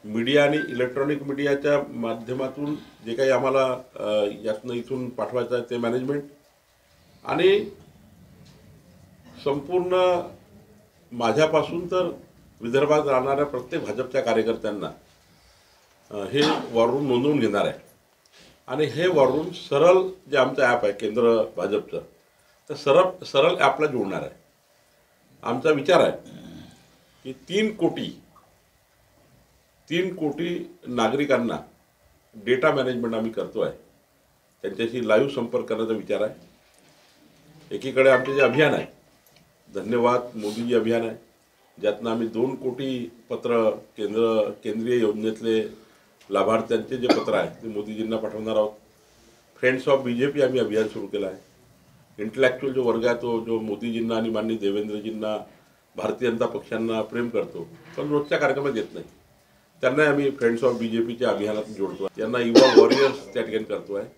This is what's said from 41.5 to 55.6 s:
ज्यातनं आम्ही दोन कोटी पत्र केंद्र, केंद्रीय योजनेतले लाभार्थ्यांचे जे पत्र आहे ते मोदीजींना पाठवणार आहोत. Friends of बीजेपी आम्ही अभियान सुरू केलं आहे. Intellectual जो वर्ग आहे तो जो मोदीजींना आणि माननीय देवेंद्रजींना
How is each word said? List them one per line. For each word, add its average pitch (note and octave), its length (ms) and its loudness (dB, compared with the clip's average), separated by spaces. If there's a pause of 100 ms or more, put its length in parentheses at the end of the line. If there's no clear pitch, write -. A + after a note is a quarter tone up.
ज्यातनं G#2 280 0
आम्ही A#2 180 0
दोन B2 280 -2
कोटी B2+ 560 -6 (180)
पत्र A2+ 400 0
केंद्र, G#2+ 840 0 (120)
केंद्रीय A#2 360 0
योजनेतले A2 840 -2 (440)
लाभार्थ्यांचे A2 680 0
जे A#2+ 100 -2
पत्र - 260 2
आहे F2 300 -2
ते A2+ 40 -10
मोदीजींना G#2+ 500 -6
पाठवणार A2 380 -6
आहोत. G#2+ 160 2 (920)
Friends C3 300 2
of C3 100 2
बीजेपी C3+ 380 0
आम्ही B2+ 180 2
अभियान G#2+ 280 0
सुरू G2+ 200 -10
केलं G2 200 -4
आहे. F#2 80 -8 (880)
Intellectual B2+ 520 0
जो C3 80 0
वर्ग A#2 220 0
आहे A#2+ 160 0
तो A#2 240 -4
जो A2+ 140 -2
मोदीजींना A2+ 560 -4
आणि A2+ 140 -2
माननीय A2 280 -2
देवेंद्रजींना G#2+ 800 -4 (580)